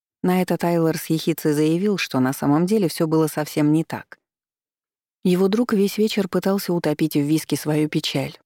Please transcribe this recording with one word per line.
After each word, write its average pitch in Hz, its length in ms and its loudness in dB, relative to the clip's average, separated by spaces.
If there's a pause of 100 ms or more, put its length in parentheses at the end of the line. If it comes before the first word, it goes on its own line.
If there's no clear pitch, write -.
(260)
На 185 160 2
это 175 140 0
Тайлор 165 420 2
с - 80 -12
ехицей 160 460 0
заявил, 165 460 0
что - 200 -4
на 127 140 2
самом 147 340 2
деле 202 220 2
всё 165 180 -2
было 160 220 2
совсем 151 440 0
не 160 120 2
так. - 340 -12 (1040)
Его 185 240 2
друг 220 260 0
весь 202 260 0
вечер 208 300 0
пытался 190 440 -2
утопить 160 420 0
в 147 60 2
виске 151 360 0
свою 151 320 0
печаль. 147 580 -4